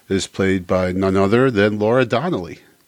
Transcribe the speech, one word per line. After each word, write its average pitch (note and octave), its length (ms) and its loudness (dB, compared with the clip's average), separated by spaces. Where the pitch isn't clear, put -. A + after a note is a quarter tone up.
is F#2+ 180 -2
played F#2+ 400 -2
by F#2 240 0
none F#2+ 240 -2
other A2 340 2
than G#2 300 2
Laura A#2+ 260 2
Donnelly. A2+ 540 -4